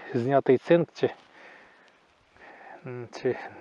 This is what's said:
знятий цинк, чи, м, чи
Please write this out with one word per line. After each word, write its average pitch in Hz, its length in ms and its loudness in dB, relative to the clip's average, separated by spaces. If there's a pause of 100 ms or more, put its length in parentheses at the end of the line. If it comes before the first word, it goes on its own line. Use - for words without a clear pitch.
(140)
знятий 131 440 4
цинк, 170 360 2
чи, - 160 -2 (1800)
м, 123 220 -14 (140)
чи 127 140 0 (260)